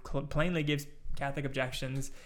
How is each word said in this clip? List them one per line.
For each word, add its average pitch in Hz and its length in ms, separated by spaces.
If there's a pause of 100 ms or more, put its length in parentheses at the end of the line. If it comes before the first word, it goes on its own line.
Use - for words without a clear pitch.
(100)
cl-, 139 140
plainly 156 380
gives 143 240 (300)
Catholic 139 280
objections, 131 680 (160)